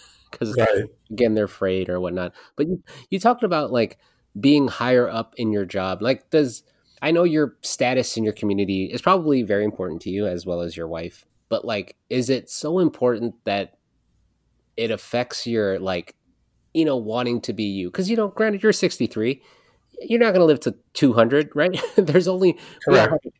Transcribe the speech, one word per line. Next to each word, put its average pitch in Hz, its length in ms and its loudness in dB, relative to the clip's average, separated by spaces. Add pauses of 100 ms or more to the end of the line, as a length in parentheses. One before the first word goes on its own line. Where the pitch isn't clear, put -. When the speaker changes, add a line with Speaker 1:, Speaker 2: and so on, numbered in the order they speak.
(100)
Speaker 1:
<laughs> - 220 -20
'cause, 107 240 -6
Speaker 2:
Right. 110 280 2 (260)
Speaker 1:
again, 110 240 0
they're 107 100 2
afraid 95 440 -4
or 90 120 -4
whatnot. 90 340 -6 (220)
But 156 120 -2
you, 180 140 -6 (280)
you 190 100 -4
talked 233 240 2
about, 156 280 -2
like, 117 260 0 (420)
being 139 280 4
higher 123 400 2
up 113 280 -8
in 113 160 -2
your 101 120 0
job. 92 380 -4
Like, 127 280 -2
does, 143 320 0 (400)
I 143 80 0
know 170 140 4
your 156 380 0
status 127 540 -2
in 110 80 -2
your 107 80 0
community 98 540 -2
is - 160 -8
probably 156 400 2
very 101 220 0
important 92 380 -6
to 95 80 -8
you 101 160 -2
as 90 200 -6
well 87 160 -4
as 85 140 -8
your 82 120 -10
wife, 82 360 -12 (240)
but, - 160 -4
like, 107 320 -6 (140)
is 123 200 -2
it 127 200 -2
so 165 300 -4
important 120 540 0 (100)
that 101 340 -4 (1000)
it 113 140 -2
affects - 560 -6
your, 104 320 0
like, 90 380 -6 (580)
you 160 100 4
know, 143 120 0
wanting 120 460 -2
to 117 100 -6
be 104 120 -4
you? 98 260 -4
'Cause, 190 200 -4
you 233 60 0
know, 214 120 0
granted, 208 340 -2
you're 214 100 4
sixty-three, 120 720 -2 (600)
you're 233 180 0
not 226 140 4
gonna 180 100 6
live 151 160 6
to - 140 -2 (180)
two 131 220 4
hundred, 131 400 4
right? 170 340 0
<laughs> - 80 -6
There's 170 320 4
only 185 300 2 (260)
Speaker 2:
Correct. - 400 4
Speaker 1:
a - 160 -12